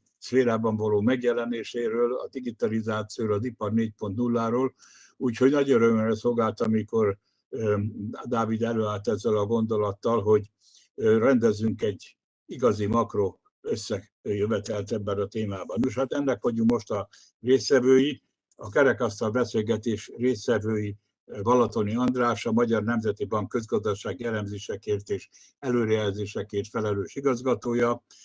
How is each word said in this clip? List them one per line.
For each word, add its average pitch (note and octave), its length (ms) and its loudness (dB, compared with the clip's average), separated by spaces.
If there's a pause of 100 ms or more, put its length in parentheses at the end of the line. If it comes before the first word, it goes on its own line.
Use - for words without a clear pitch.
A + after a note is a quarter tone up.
(180)
szférában A2+ 580 0
való G#2+ 260 2
megjelenéséről, A#2+ 1120 -2
a - 120 -8
digitalizációról, A2 1080 -4
az G#2 100 -2
ipar B2 280 -4
négy A2+ 240 0
pont G2+ 180 -6
nulláról, A#2+ 600 0 (420)
úgyhogy B2+ 340 2
nagy C#3+ 200 2
örömmel A2+ 440 4
szolgált, A#2 460 0
amikor, A2 560 2 (320)
ö, G#2 280 0 (460)
Dávid A2+ 400 0
előállt G#2+ 440 -2
ezzel G#2+ 300 2
a G#2 80 2
gondolattal, A2 760 0
hogy, G#2 300 2 (440)
ö, A2 220 4
rendezzünk A2 640 2
egy - 360 -6 (280)
igazi A2+ 400 0
makro G#2 520 0 (240)
összejövetelt G#2 1300 -4
ebben G#2 260 -4
a G2+ 100 -2
témában. G2 520 -6
Nos, A#2+ 160 0
hát C3 180 -2
ennek C#3+ 280 -2
vagyunk A2+ 300 2
most A#2 200 -2
a G2+ 180 -4 (300)
résztvevői, C3 800 4 (340)
a - 140 -12
kerekasztal A#2 600 2
beszélgetés A2 840 -2
résztvevői, G#2+ 800 -2 (320)
ö, - 140 -10
Balatoni A2 540 2
András, B2 500 0
a A#2 60 0
Magyar A2+ 320 2
Nemzeti G#2+ 420 -2
Bank G#2 240 -4
közgazdasági G#2+ 760 -4
elemzésekért G#2 840 -4
és G2 200 -6 (300)
előrejelzésekért G#2+ 1080 -2
felelős G2+ 480 -4
igazgatója, A#2+ 880 0 (220)